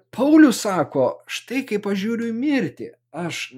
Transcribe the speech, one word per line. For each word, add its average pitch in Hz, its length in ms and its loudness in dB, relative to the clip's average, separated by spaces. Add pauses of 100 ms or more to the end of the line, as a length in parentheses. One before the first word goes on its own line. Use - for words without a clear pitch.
(120)
Paulius 294 500 6
sako, 147 640 -2
„Štai - 380 -8
kaip 208 220 -6
aš 202 120 -2
žiūriu 226 300 -4
į 226 60 -6
mirtį, 240 540 -2 (220)
aš 165 460 -10